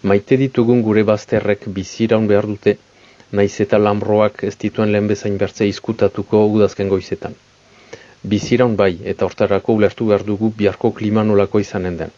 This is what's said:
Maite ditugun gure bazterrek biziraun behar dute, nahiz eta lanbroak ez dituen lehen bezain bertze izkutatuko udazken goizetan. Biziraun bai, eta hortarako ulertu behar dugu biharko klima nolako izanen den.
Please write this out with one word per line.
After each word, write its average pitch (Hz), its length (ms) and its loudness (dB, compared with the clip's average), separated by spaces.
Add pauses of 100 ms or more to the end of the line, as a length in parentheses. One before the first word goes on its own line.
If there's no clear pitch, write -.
Maite 104 340 2
ditugun 123 460 2
gure 107 220 2
bazterrek 104 720 -2
biziraun 110 500 0
behar 104 220 2
dute, 104 280 0 (560)
nahiz 101 280 0
eta 104 180 2
lanbroak 104 640 0
ez 101 140 -6
dituen 107 340 -2
lehen 104 160 0
bezain 104 300 -4
bertze 104 300 -2
izkutatuko 107 800 -2
udazken 104 420 0
goizetan. 90 480 -4 (880)
Biziraun 113 540 0
bai, 95 280 0
eta 95 220 -4
hortarako 104 520 0
ulertu 104 320 0
behar 98 140 2
dugu 104 320 -2
biharko 101 360 -2
klima 107 320 -2
nolako 104 360 2
izanen 90 380 -6
den. - 180 -10